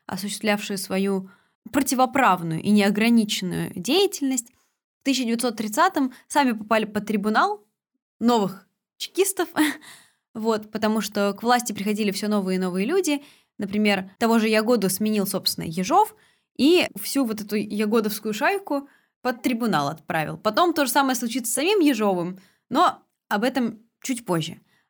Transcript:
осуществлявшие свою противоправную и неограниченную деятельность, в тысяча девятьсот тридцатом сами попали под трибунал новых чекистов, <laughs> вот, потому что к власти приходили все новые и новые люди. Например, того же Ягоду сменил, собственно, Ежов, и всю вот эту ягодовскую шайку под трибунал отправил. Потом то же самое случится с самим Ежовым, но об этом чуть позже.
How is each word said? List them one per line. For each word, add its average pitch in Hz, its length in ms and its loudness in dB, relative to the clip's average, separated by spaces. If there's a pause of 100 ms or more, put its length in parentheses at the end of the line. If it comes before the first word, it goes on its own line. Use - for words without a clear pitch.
осуществлявшие 202 720 -4
свою 190 520 -2 (420)
противоправную 240 920 2
и 196 80 -2
неограниченную 208 1080 2
деятельность, 277 760 -2 (500)
в - 20 -18
тысяча 262 220 0
девятьсот 233 320 -2
тридцатом 269 560 0 (140)
сами 277 240 2
попали 220 340 0
под 208 220 -6
трибунал 214 580 0 (540)
новых 220 480 0 (300)
чекистов, - 580 -2
<laughs> - 800 -4
вот, 214 360 -2
потому 214 300 0
что 202 320 -2
к 196 80 -18
власти 240 320 0
приходили 208 380 -2
все 208 160 -4
новые 190 300 0
и - 20 0
новые 185 260 -2
люди. 311 380 0 (340)
Например, 202 600 0
того 226 180 4
же 220 100 2
Ягоду 220 420 2
сменил, 208 360 0
собственно, 180 400 -4
Ежов, 196 500 2 (400)
и 320 320 4 (120)
всю 277 260 -2
вот 214 160 -6
эту 208 140 -6
ягодовскую 214 800 -2
шайку 294 540 -2 (360)
под 240 180 -4
трибунал 220 460 0
отправил. 156 500 -6
Потом 311 360 2
то 294 120 2
же 240 60 -2
самое 269 240 2
случится 240 360 -4
с - 40 -4
самим 381 240 2
Ежовым, 202 600 2 (300)
но - 340 2 (240)
об 208 160 -2
этом 247 360 -2 (240)
чуть 254 200 -6
позже. 165 380 -4 (280)